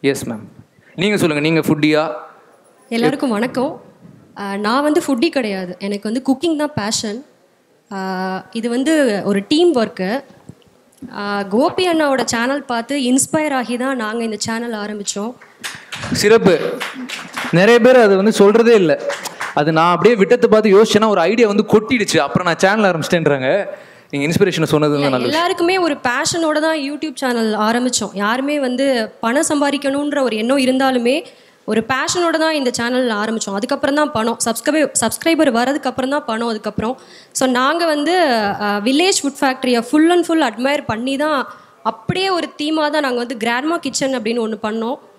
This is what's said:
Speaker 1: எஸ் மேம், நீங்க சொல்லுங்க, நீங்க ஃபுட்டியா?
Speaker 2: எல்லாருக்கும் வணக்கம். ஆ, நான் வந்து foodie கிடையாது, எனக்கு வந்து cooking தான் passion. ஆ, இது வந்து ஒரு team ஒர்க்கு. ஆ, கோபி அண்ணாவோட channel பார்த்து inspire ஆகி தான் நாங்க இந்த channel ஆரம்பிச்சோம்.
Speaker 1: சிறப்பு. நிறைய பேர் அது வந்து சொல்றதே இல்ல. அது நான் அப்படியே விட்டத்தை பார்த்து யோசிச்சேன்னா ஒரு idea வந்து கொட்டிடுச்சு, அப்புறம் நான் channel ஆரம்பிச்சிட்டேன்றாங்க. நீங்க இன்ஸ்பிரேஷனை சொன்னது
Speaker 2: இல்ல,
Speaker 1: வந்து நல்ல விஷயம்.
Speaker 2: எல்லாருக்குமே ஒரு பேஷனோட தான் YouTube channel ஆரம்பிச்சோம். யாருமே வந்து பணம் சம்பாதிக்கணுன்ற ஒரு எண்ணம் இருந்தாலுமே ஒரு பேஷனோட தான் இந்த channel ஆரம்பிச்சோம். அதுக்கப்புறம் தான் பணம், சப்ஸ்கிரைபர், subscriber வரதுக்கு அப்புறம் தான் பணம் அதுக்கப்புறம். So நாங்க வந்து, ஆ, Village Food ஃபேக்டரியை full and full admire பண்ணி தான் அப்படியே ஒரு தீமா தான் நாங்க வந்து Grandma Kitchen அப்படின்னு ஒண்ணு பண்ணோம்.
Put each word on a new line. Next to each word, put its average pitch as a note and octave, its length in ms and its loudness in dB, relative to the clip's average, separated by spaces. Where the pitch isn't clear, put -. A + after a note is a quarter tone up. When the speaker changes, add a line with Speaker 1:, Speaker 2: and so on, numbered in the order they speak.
Speaker 1:
எஸ் C3+ 280 -2
மேம், A2+ 140 -10
நீங்க G3+ 220 0
சொல்லுங்க, D3+ 320 0
நீங்க E3 100 2
ஃபுட்டியா? D3+ 520 2
Speaker 2:
எல்லாருக்கும் A#3 400 0
வணக்கம். A#3 520 -4
ஆ, G3 180 -8
நான் G#3+ 280 0
வந்து D4+ 240 2
foodie C4+ 220 0
கிடையாது, G3 500 -4
எனக்கு G#3 320 -6
வந்து B3 100 -4
cooking D#4 240 0
தான் D4 200 -4
passion. A3 500 -6
ஆ, F#3+ 600 -6
இது A3+ 180 -6
வந்து C4 560 2
ஒரு G3+ 220 0
team D#4+ 280 4
ஒர்க்கு. A3 480 -2
ஆ, G3+ 300 -6
கோபி D4+ 440 0
அண்ணாவோட C#4+ 360 2
channel B3 400 -2
பார்த்து A#3 340 -4
inspire C#4 560 0
ஆகி B3 240 -4
தான் C4 180 -2
நாங்க A3+ 280 -6
இந்த A3 160 -4
channel A#3 340 -6
ஆரம்பிச்சோம். G#3 600 -8
Speaker 1:
சிறப்பு. G3 640 4
நிறைய G#3+ 280 6
பேர் B3+ 180 8
அது G#3 180 6
வந்து G3 160 4
சொல்றதே A3 420 6
இல்ல. E3 280 4
அது D3+ 180 0
நான் E3 200 4
அப்படியே F3+ 240 6
விட்டத்தை A#3 340 4
பார்த்து G#3+ 320 6
யோசிச்சேன்னா A3 260 4
ஒரு G3 140 2
idea A3 260 4
வந்து G3+ 200 2
கொட்டிடுச்சு, G#3+ 500 2
அப்புறம் E3+ 300 0
நான் E3 120 0
channel G3 320 4
ஆரம்பிச்சிட்டேன்றாங்க. D#3 760 0
நீங்க C#3+ 160 -2
இன்ஸ்பிரேஷனை E3+ 360 2
சொன்னது D3+ 320 2
Speaker 2:
இல்ல, C#3+ 140 0
Speaker 1:
வந்து - 0 -
நல்ல C3 80 0
விஷயம். B2 140 0
Speaker 2:
எல்லாருக்குமே F4 460 0
ஒரு E4 260 -2
பேஷனோட D4+ 580 -2
தான் D#4+ 160 0
YouTube D4 380 -8
channel A#3 380 -2
ஆரம்பிச்சோம். A3+ 600 -2
யாருமே B3+ 460 -2
வந்து B3+ 640 -2
பணம் C4 280 0
சம்பாதிக்கணுன்ற C#4+ 720 -2
ஒரு A#3 140 -2
எண்ணம் A#3 220 0
இருந்தாலுமே C4 680 0
ஒரு A3 220 -2
பேஷனோட E4 520 0
தான் D#4+ 140 0
இந்த C4+ 200 -2
channel B3 360 -2
ஆரம்பிச்சோம். G#3+ 440 -4
அதுக்கப்புறம் B3+ 420 -2
தான் D4+ 160 0
பணம், A#3 340 -2
சப்ஸ்கிரைபர், C#4+ 540 0
subscriber D4+ 520 0
வரதுக்கு B3+ 320 -2
அப்புறம் B3+ 260 -4
தான் D4 160 -4
பணம் A#3 220 -4
அதுக்கப்புறம். A3 520 -6
So C4 180 0
நாங்க C#4 360 0
வந்து, D4+ 500 2
ஆ, G#3 180 -2
Village C#4+ 460 2
Food C#4 160 -4
ஃபேக்டரியை B3+ 520 0
full D#4 200 4
and F4 140 2
full E4 160 0
admire C4+ 440 -2
பண்ணி B3 320 -4
தான் C#4+ 300 -2
அப்படியே F#4 460 -4
ஒரு E4 280 -2
தீமா D4+ 320 -2
தான் D4+ 120 0
நாங்க B3 240 -2
வந்து A#3+ 180 -8
Grandma C4 340 -2
Kitchen C4+ 360 -4
அப்படின்னு A#3 340 -4
ஒண்ணு G#3+ 160 -6
பண்ணோம். A3+ 360 -4